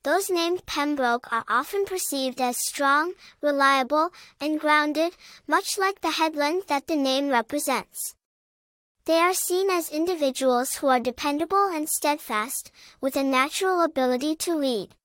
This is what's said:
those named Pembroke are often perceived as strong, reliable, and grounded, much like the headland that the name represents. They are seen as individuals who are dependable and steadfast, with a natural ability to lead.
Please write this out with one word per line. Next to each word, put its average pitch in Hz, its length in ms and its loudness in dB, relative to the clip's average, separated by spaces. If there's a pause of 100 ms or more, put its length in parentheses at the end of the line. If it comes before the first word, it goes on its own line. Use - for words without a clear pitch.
those 339 260 0
named 349 380 0
Pembroke 269 640 -2
are 226 160 -2
often 339 380 0
perceived 269 520 -4
as 247 200 -2
strong, 294 560 0 (260)
reliable, 277 720 2 (260)
and 302 220 -2
grounded, 302 560 0 (300)
much 349 320 0
like 392 240 -2
the 330 80 0 (100)
headland 320 460 0
that 277 220 -2
the 330 60 0
name 277 360 0
represents. 254 840 -2 (920)
They 330 120 4
are 359 140 4
seen 370 380 0
as 349 180 0
individuals 285 840 0
who 285 140 -2
are 254 120 4
dependable 302 680 0
and 311 200 -4
steadfast, 269 840 -4 (300)
with 269 160 -2
a 269 80 2
natural 311 560 2
ability 277 640 0
to 339 100 0
lead. 247 400 -2 (100)